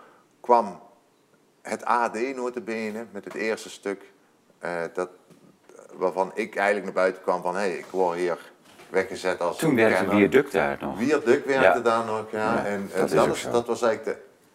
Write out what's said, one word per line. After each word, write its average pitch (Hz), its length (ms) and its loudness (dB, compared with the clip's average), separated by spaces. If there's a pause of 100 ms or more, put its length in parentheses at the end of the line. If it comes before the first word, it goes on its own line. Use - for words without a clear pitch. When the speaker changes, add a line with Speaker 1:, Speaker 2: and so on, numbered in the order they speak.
(400)
Speaker 1:
kwam 107 400 4 (800)
het - 260 -6
A 117 220 2
D 127 260 -4
nota 123 240 -6
bene 110 500 -6
met 98 140 -12
het - 100 -12
eerste 104 360 -4
stuk, - 420 -8 (460)
eh, 85 240 -4 (120)
dat, 90 140 -4 (840)
waarvan 92 420 0
ik 104 220 -4
eigenlijk 101 280 2
naar 95 180 -8
buiten 92 200 0
kwam 87 200 0
van, 90 120 -2
hey, 95 220 -2
ik - 140 -12
word 90 280 0
hier 87 200 -2 (500)
weggezet 90 520 -2
als 85 180 -2
Speaker 2:
Toen 156 160 2
werd 110 220 4
Speaker 1:
kenner. 98 200 2
Speaker 2:
Wierduk 104 360 4
daar 73 280 0
nog. 71 180 -6
Speaker 1:
Wierduk 139 460 2
werkte 131 340 4
Speaker 2:
Ja. 117 60 -4
Speaker 1:
daar 117 200 2
nog, 110 260 -6
ja. 110 240 -2
Speaker 2:
Ja, 107 120 -2
Speaker 1:
En, 98 260 -6
eh, 92 80 -2
Speaker 2:
dat - 80 2
is 76 60 -2
Speaker 1:
dat - 140 4
Speaker 2:
ook - 60 0
Speaker 1:
is, - 60 -6
Speaker 2:
zo. 127 100 -8
Speaker 1:
dat 120 160 0
was 117 160 -4
eigenlijk 107 360 0
de... - 60 -20 (300)